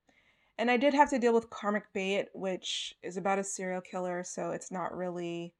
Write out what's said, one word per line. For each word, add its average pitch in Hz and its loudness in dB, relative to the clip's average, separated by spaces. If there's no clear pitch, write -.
And 233 2
I 247 6
did 277 6
have 277 8
to 269 2
deal 233 4
with 233 4
Karmic 208 -2
Bait, 190 0
which - -6
is 175 -8
about 196 0
a 190 -2
serial 185 -4
killer, 180 -6
so 175 -6
it's 170 -8
not 180 -6
really 170 -6